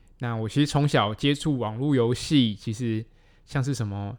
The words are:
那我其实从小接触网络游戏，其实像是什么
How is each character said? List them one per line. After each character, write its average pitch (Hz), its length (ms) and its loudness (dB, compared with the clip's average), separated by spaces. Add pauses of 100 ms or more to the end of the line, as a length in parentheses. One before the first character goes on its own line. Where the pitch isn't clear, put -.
(200)
那 120 160 -4
我 110 120 -2
其 143 160 0
实 147 40 0
从 147 200 2
小 110 280 2
接 143 180 2
触 143 240 -2
网 110 220 -4
络 143 160 0
游 120 180 4
戏， 120 400 2
其 113 180 -8
实 110 320 -2 (440)
像 135 160 -2
是 139 100 -2
什 113 140 -4
么 101 320 -8